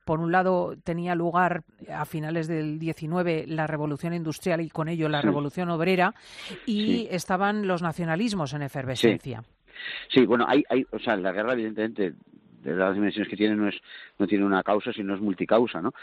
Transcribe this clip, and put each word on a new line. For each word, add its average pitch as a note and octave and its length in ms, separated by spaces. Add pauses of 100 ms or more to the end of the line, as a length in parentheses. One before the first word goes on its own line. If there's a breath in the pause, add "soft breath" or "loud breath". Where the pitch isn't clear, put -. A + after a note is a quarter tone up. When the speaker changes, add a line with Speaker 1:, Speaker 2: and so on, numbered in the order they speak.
Speaker 1:
Por D#3+ 140
un E3 120
lado, F3+ 520
tenía F3 320
lugar E3+ 480 (260)
a D3+ 160
finales D#3 420
del D#3 320
diecinueve D#3+ 680
la D#3 200
revolución D3+ 460
industrial E3 480
y D#3+ 80
con D#3 200
ello D#3+ 180
la D3+ 140
Speaker 2:
Sí. - 60
Speaker 1:
revolución D3 420
obrera, F3 440 (520 loud breath)
y G#3+ 200
Speaker 2:
Sí. A#3 260
Speaker 1:
estaban G3 560
los F3 140
nacionalismos E3+ 720
en D3 100
efervescencia. B2 800
Speaker 2:
Sí. - 800
Sí, A#2 40
bueno, A#2 220
hay, C#3+ 220
hay, B2+ 220
o G#2+ 60
sea, A2 180
la F#2 160
guerra, G#2+ 220
evidentemente, A2 600 (500)
de C2+ 120
las F#2+ 200
dimensiones G2+ 340
que G2 80
tiene, G#2+ 180
no G#2 120
es, F#2+ 80 (420 loud breath)
no G2+ 80
tiene G2 180
una G2 200
causa, G#2 280
sino G2+ 220
es F#2+ 80
multicausa, G#2 600
¿no? A2+ 220